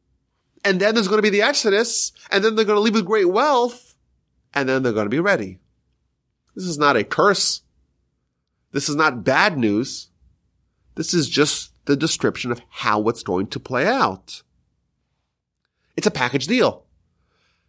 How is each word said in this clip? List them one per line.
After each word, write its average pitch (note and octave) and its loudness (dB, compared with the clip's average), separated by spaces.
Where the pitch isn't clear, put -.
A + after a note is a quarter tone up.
and F#3+ 2
then G#3+ 2
there's A3 0
gonna G#3+ 2
be G#3+ 2
the G3+ 0
Exodus, A#3 0
and G3 2
then A3 2
they're A3 2
gonna G#3 2
leave G#3+ 2
with G#3 0
great G3 2
wealth, A#3+ 0
and C#3 -2
then C3 2
they're B2 2
gonna G#2 0
be C3 -2
ready. B2 -2
This F#3 -10
is E3 -6
not C#3+ 4
a G#2 2
curse. - 0
This - -4
is D3 -4
not C#3+ 0
bad E3+ 2
news. A2+ -2
This - -4
is D3+ 0
just - 0
the C#3+ 2
description B2+ -2
of A#2 -8
how G#2+ 0
it's - -4
going G2 -2
to - -8
play B2+ -4
out. F#3+ -2
It's D4 0
a G#3 0
package B2+ -2
deal. F#3 0